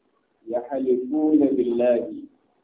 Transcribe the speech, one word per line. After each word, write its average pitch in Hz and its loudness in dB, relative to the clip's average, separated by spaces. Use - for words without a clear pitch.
يحلفون 135 0
بالله، 120 0